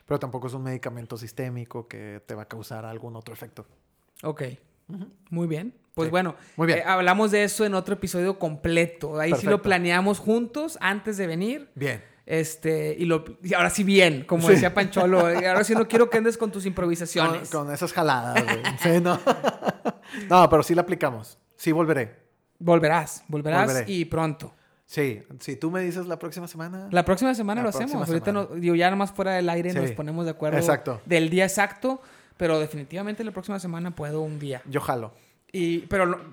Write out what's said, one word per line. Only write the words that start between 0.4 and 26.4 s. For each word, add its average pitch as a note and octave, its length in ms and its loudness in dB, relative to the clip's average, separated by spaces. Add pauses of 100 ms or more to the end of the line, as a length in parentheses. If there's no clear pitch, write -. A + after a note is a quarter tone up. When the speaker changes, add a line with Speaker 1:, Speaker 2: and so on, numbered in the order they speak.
Speaker 1:
es A#2+ 80 -8
un C3 80 -8
medicamento B2 540 -8
sistémico A#2+ 680 -10
que G#2+ 380 -14
te - 80 -12
va G#2+ 100 -10
a - 40 -16
causar A2 360 -12
algún A2+ 320 -12
otro A2+ 180 -16
efecto. A2 340 -18 (560)
Speaker 2:
Ok. D3+ 180 -8 (480)
Speaker 1:
Ujú. F#3+ 180 -12 (220)
Speaker 2:
Muy E3+ 180 -2
bien. E3 260 -6 (200)
Pues D#3+ 140 -2
Speaker 1:
Sí. D#3+ 40 -4
Speaker 2:
bueno, F3 240 0 (200)
Speaker 1:
Muy D#3+ 120 2
bien. E3 120 2
Speaker 2:
eh, E3+ 60 -4
hablamos F#3 460 4
de G#3 120 4
eso G#3 220 0
en G3+ 80 0
otro F#3 220 -2
episodio F#3+ 440 -2
completo. E3 800 0
Ahí D#3 120 0
sí D#3 60 4
lo A#2+ 40 -2
Speaker 1:
Perfecto. G3+ 220 2
Speaker 2:
planeamos F#3 560 2
juntos A#3+ 600 -2
antes G3+ 360 -2
de G3 100 -2
venir. A3 480 -4
Speaker 1:
Bien. C3 260 -4 (240)
Speaker 2:
Este, D#3+ 720 -2
y F3 80 -2
lo, D#3+ 200 0 (180)
y F3+ 120 -2
ahora F3+ 160 4
sí G#3 120 0
bien, F3+ 420 6
como E3+ 220 2
Speaker 1:
Sí. G3+ 60 10
Speaker 2:
decía F3+ 200 6
Pancholo. F#3+ 460 4
Speaker 1:
<laughs> E3+ 220 4
Speaker 2:
Y F3+ 40 -2
ahora F#3 180 4
sí G#3+ 100 2
no A3 140 2
quiero A#3 220 6
que A#3 100 2
andes A3+ 180 2
con A3+ 140 -2
tus G3 140 -8
improvisaciones. E3+ 840 0
Speaker 1:
Con, D3 160 -4
con C#3+ 80 -6
esas E3 180 -4
jaladas, B2+ 520 2
güey. A2+ 160 -2 (220)
Sí, E3+ 200 4
no. F3 220 2
<laughs> - 1080 -2
No, F3 200 10
pero D3+ 140 6
sí E3+ 120 0
la F3 60 4
aplicamos. D3+ 560 -4 (180)
Sí - 160 -2
volveré. D3+ 440 0 (440)
Speaker 2:
Volverás, E3 680 2
volverás D#3 400 0
Speaker 1:
Volveré. C3 240 0
Speaker 2:
y F3 140 -2
pronto. D#3+ 480 -4 (320)
Speaker 1:
Sí, B2+ 360 -2 (180)
si C#3 160 -10
tú D#3 140 -4
me F#3 120 -2
dices F3+ 260 -4
la E3+ 100 -6
próxima F3 300 -12